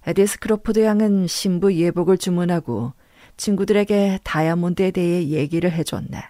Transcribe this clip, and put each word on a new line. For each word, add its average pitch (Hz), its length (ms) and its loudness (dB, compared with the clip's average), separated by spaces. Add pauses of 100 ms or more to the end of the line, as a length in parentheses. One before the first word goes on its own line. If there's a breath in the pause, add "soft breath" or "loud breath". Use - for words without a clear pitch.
에디스 190 320 0
크로포드 214 440 0
양은 208 440 2
신부 185 480 0
예복을 170 420 2
주문하고 170 760 -2 (440 soft breath)
친구들에게 202 880 0
다이아몬드에 175 680 0
대해 175 360 0
얘기를 156 420 0
해줬네. - 480 -6 (120)